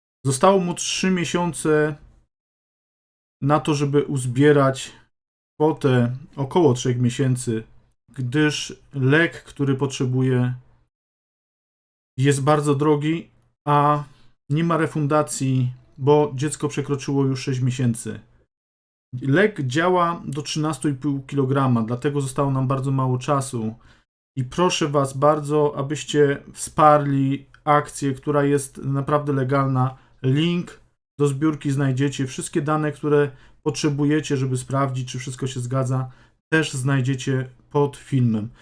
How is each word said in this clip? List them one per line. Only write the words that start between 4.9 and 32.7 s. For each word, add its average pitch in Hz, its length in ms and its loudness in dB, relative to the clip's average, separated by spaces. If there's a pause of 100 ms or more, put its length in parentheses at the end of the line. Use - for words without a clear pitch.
kwotę 131 600 2 (200)
około 139 380 2
trzech 123 260 -2
miesięcy, 123 640 0 (500)
gdyż 147 680 -2 (120)
lek, 147 500 2
który 139 300 -2
potrzebuje, 127 800 0 (1600)
jest 139 240 2
bardzo 147 320 2
drogi, 151 560 0 (360)
a 147 380 2 (460)
nie 156 140 0
ma 170 120 2
refundacji, 143 960 0 (260)
bo 147 360 4
dziecko 147 340 -4
przekroczyło 139 560 -2
już 135 180 -2
sześć 127 180 -4
miesięcy. 123 600 -2 (1040)
Lek 151 440 2
działa 170 580 0
do 147 180 -8
trzynastu 156 460 -4
i 143 60 -2
pół 139 280 -4
kilograma, 131 600 0
dlatego 123 380 -2
zostało 139 300 -2
nam 131 180 0
bardzo 135 220 -2
mało 131 280 0
czasu. 123 560 -4 (600)
I 131 80 -2
proszę 175 440 0
was 139 280 -2
bardzo, 147 600 2
abyście 143 680 0 (100)
wsparli 143 960 2 (180)
akcję, 147 500 0
która 147 300 0
jest 143 340 -2
naprawdę 143 540 -2
legalna. 135 640 0 (240)
Link 165 580 0 (380)
do 143 80 2
zbiórki 143 440 -2
znajdziecie. 139 560 0
Wszystkie 165 360 -6
dane, 151 300 -2